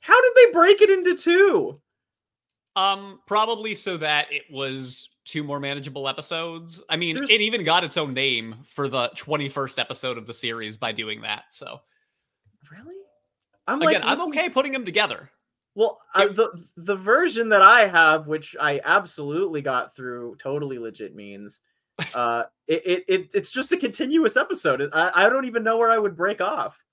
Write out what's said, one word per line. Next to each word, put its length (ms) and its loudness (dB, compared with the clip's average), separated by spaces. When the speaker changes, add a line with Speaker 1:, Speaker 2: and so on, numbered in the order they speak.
Speaker 1:
How 200 6
did 160 4
they 160 10
break 280 6
it 100 8
into 260 2
two? 640 2
Speaker 2:
Um, 500 -2
probably 480 0
so 220 -8
that 360 -2
it 180 -8
was 580 -8
two 180 -8
more 160 -6
manageable 500 -8
episodes. 800 -8
I 80 -2
mean, 200 -2
Speaker 1:
There's 140 -2
Speaker 2:
it 100 6
even 240 -2
got 180 4
its 140 -6
own 180 -4
name 500 -4
for 240 -6
the 280 -2
twenty-first 640 -6
episode 380 -6
of 80 -16
the 80 -14
series 420 -10
by 160 -6
doing 300 -8
that, 280 -8
so. 300 -18
Speaker 1:
Really? 240 -20
I'm 160 -2
Speaker 2:
Again, 200 4
Speaker 1:
like, 80 0
Speaker 2:
I'm 80 0
Speaker 1:
looking 220 -4
Speaker 2:
okay 100 -2
putting 220 -2
them 120 -6
together. 460 -4
Speaker 1:
Well, 260 0
I, 120 6
Speaker 2:
It 100 -2
Speaker 1:
the, 280 -2
the 200 -4
version 540 0
that 120 6
I 240 8
have, 400 2
which 340 -8
I 240 0
absolutely 760 -2
got 340 -4
through 400 -12
totally 420 -8
legit 360 -12
means, 460 -18
Speaker 2:
<laughs> 280 -12
Speaker 1:
uh, 300 -2
it, 200 -2
it, 220 -2
it, 260 -2
it's 160 -2
just 220 -4
a 40 0
continuous 600 0
episode. 560 0
I, 220 2
I 140 4
don't 160 0
even 200 -4
know 120 0
where 140 4
I 80 4
would 180 -2
break 240 -2
off. 380 -4